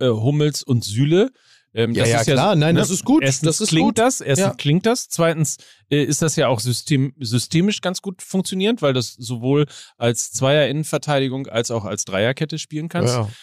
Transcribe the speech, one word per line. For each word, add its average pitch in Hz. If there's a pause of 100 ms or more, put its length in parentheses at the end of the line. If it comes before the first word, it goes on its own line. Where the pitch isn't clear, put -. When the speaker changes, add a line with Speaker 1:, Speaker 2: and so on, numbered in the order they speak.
Speaker 1:
äh, 127
Hummels 143
und 120
Süle. 151 (420)
Ähm, 113
Speaker 2:
Ja, -
Speaker 1:
das 113
Speaker 2:
ja, 117
Speaker 1:
ist -
ja 156
Speaker 2:
klar. 175
Speaker 1:
so, 156
Speaker 2:
Nein, 160
Speaker 1:
ne? 175
Speaker 2:
das 208
ist 190
gut. 294
Speaker 1:
Erstens 135
Speaker 2:
Das 160
ist 214
Speaker 1:
klingt 160
Speaker 2:
gut. 220
Speaker 1:
das, 247
erstens 143
Speaker 2:
Ja. -
Speaker 1:
klingt 156
das. 240
Zweitens, 160 (320)
äh, 147
ist -
das 160
ja 135
auch 127
system-, 131
systemisch 160
ganz 180
gut 196
funktionierend, 190
weil 143
das 127
sowohl 123 (300)
als 120
Zweier-Innenverteidigung 139
als 117
auch 113
als 101
Dreierkette 127
spielen 156
kannst. 123
Speaker 2:
Ja. 110 (140)